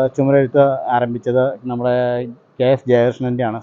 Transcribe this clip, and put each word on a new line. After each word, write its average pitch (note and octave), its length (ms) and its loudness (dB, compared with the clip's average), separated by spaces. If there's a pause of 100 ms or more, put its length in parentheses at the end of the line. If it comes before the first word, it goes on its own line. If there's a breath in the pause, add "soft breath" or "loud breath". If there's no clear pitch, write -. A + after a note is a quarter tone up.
(160)
ചുമരെഴുത്ത് C#3 480 4 (300)
ആരംഭിച്ചത് A#2+ 500 0 (260)
നമ്മുടെ B2 260 -2 (640)
കെ B2+ 160 2
എസ് B2+ 140 -6
ജയകൃഷ്ണൻ്റെയാണ്, A#2+ 760 0